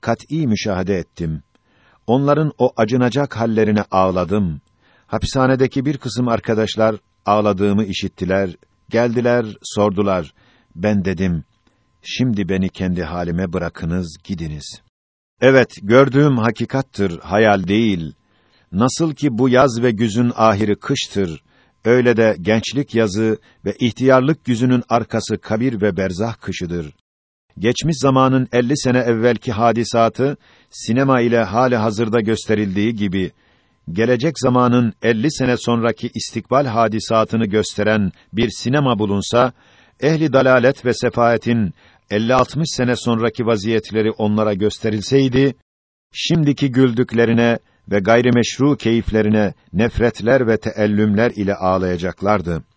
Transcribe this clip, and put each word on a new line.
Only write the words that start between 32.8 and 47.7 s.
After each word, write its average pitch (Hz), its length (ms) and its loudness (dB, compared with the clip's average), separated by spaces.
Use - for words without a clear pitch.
gibi, 98 380 -2
gelecek 120 460 0
zamanın 123 540 2
elli 117 300 0
sene 123 240 -2
sonraki 117 580 -2
istikbal 123 520 -2
hadisatını 113 800 0
gösteren 104 680 0
bir 90 180 -2
sinema 127 480 -2
bulunsa, 107 540 0
ehli 156 320 0
dalalet 131 520 4
ve 123 100 0
sefahetin 117 800 0
elli 113 240 0
altmış 135 360 0
sene 123 260 -2
sonraki 113 500 -2
vaziyetleri 110 640 0
onlara 107 440 0
gösterilseydi, 120 1000 0
şimdiki 143 600 0
güldüklerine 117 880 2